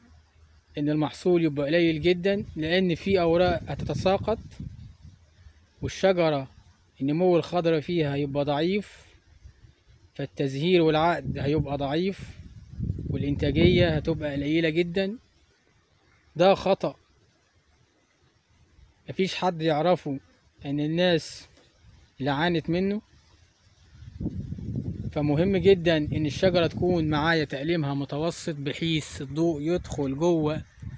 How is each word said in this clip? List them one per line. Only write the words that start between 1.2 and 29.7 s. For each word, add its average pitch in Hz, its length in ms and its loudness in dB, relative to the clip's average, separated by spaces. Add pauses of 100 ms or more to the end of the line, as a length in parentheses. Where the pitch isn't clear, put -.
يبقى 143 220 0
قليل 165 340 2
جدًا، 180 440 2 (120)
لأن 170 380 0
في 190 260 0
أوراق 170 480 2
هتتساقط، 190 720 -2 (1400)
والشجرة 160 680 0 (500)
النمو 170 360 2
الخضري 165 460 0
فيها 156 320 0
هيبقى 143 300 -2
ضعيف، 165 640 -2 (1080)
فالتزهير 143 680 2
والعقد 151 560 2
هيبقى 143 380 0
ضعيف، 156 540 -4 (800)
والإنتاجية 156 840 4
هتبقى 151 360 -2
قليلة 151 360 0
جدًا. 180 500 -2 (1200)
ده 180 180 6
خطأ 170 420 0 (2000)
مفيش - 260 -2
حد 175 280 -2
يعرفه، 156 580 0 (460)
إن 143 140 -2
الناس 165 680 0 (720)
اللي 135 100 -2
عانت 160 400 0
منه. 196 320 -2 (2000)
فمهم 151 440 2
جدًا 175 400 4
إن 151 300 -2
الشجرة 175 400 2
تكون 170 440 0
معايا 156 340 2
تقليمها 143 500 -2
متوسط، 147 600 -4
بحيث 147 680 -4
الضوء 147 400 -2
يدخل 147 560 -4